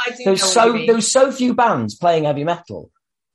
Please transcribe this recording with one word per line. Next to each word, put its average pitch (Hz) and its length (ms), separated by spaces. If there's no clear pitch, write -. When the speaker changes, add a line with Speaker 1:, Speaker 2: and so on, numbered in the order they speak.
Speaker 1:
I, 247 60
I - 40
do - 80
Speaker 2:
there's 190 180
Speaker 1:
know 190 40
what 190 80
Speaker 2:
so, 233 120
Speaker 1:
you 240 80
mean. 220 120
Speaker 2:
there 226 100
were 226 40
so 269 320
few 247 220
bands 165 400
playing 165 300
heavy 143 200
metal. 156 460